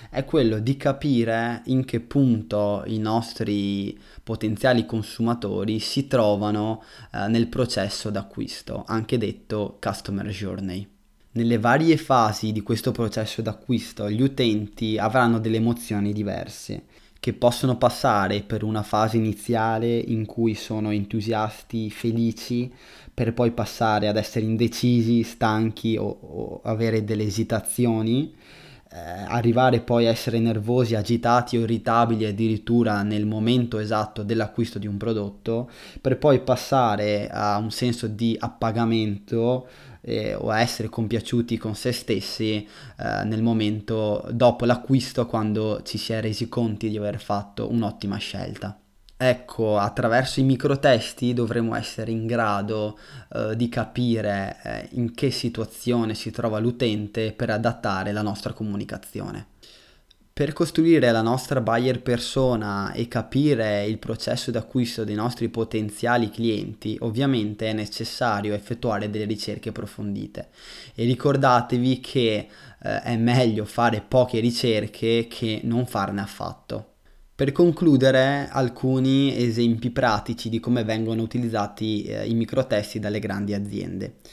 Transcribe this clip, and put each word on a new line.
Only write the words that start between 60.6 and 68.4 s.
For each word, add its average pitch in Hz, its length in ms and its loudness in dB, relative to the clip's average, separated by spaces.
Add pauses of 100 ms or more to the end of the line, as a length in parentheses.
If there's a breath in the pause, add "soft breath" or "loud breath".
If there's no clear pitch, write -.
la 113 80 4
nostra 127 400 0
buyer 120 400 2
persona 117 920 0
e 117 160 -4
capire 113 800 2
il 110 140 -2
processo 120 520 -4
d'acquisto 117 540 -2
dei 104 100 -4
nostri 117 320 -2
potenziali 113 800 0
clienti, 107 720 -2
ovviamente 110 720 0
è 110 40 -2
necessario 107 800 -2